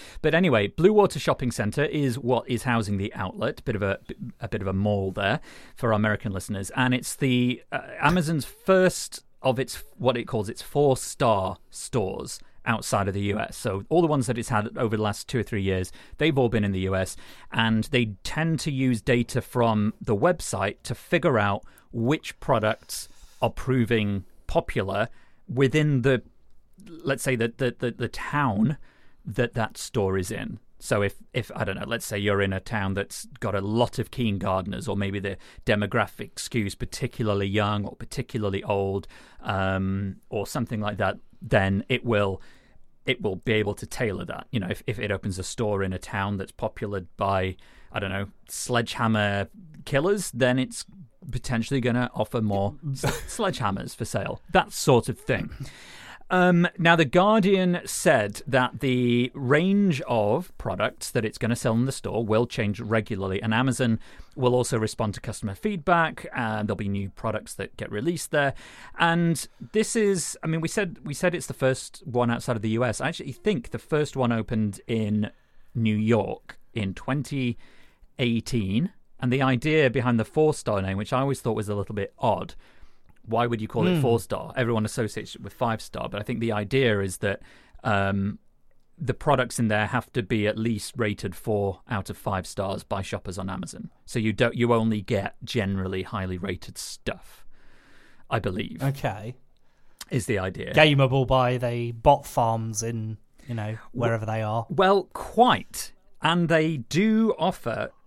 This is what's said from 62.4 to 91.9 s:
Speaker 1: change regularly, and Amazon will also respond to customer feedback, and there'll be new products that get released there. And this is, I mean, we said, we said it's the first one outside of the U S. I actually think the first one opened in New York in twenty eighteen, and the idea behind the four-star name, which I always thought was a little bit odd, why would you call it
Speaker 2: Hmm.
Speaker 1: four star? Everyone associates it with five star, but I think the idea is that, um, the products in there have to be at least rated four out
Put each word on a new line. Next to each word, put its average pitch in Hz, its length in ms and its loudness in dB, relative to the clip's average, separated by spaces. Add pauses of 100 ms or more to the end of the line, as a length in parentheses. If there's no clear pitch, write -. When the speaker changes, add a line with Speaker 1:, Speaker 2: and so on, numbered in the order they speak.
Speaker 1:
change 104 360 -4
regularly, 104 600 -2
and 110 120 0
Amazon 120 440 2 (380)
will 123 180 2
also 123 240 2
respond 110 360 -2
to - 80 -12
customer 101 340 -6
feedback, 170 800 0
and 110 320 -2
there'll 104 80 -2
be 101 140 -4
new 98 220 -4
products - 420 -6
that - 240 -10
get - 120 -8
released 143 420 -4
there. 143 240 2 (440)
And 170 480 2 (240)
this 220 240 0
is, 202 480 0
I - 40 -6
mean, 160 120 -2
we 165 80 -4
said, 185 380 -4
we 147 80 -6
said 180 200 0
it's 160 140 -6
the 143 60 -8
first - 520 -2
one 120 240 2
outside 120 280 -2
of 101 40 -6
the 110 100 0
U 113 120 2
S. 117 160 -2
I 131 80 -2
actually 147 240 -8
think 170 380 -2
the 117 100 -8
first 151 380 -2
one 120 160 4
opened 110 520 -2
in 107 460 0 (420)
New 110 220 2
York 107 640 0 (140)
in 95 200 -4
twenty 131 640 -2 (640)
eighteen, 117 720 0 (300)
and 127 100 2
the 131 100 2
idea 135 480 4
behind 117 300 2
the 110 60 0
four-star 143 560 2
name, 95 160 -2
which 104 160 -4
I 131 80 2
always 135 180 0
thought 113 160 -2
was 104 140 -2
a 104 60 -2
little 101 200 -4
bit 101 240 -4
odd, 92 360 0 (720)
why 113 200 0
would 117 140 0
you 107 80 -4
call 123 200 2
it 180 80 4
Speaker 2:
Hmm. 156 60 2
Speaker 1:
four 117 200 4
star? - 340 -8
Everyone 113 300 0
associates - 500 -6
it - 60 -18
with 107 100 -12
five 113 300 -2
star, 117 260 -8
but 101 140 -6
I - 20 -10
think 117 160 -6
the 113 140 0
idea 107 480 2
is 95 160 -4
that, 101 240 -2 (420)
um, 98 560 0 (580)
the 120 160 -2
products - 460 2
in 117 80 2
there 107 200 2
have 123 260 -2
to 120 100 0
be 107 240 0
at - 100 0
least 113 380 -2
rated 107 400 -2
four 101 540 -2
out 104 200 -4